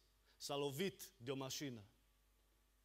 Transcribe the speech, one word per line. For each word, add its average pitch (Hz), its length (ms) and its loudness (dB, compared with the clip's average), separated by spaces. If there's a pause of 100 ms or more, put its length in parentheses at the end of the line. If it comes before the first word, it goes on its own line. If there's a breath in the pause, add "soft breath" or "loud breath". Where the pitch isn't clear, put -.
(380 soft breath)
s-a - 180 -2
lovit 143 600 2
de 117 140 -2
o 135 40 2
mașină. 131 480 -2 (1000)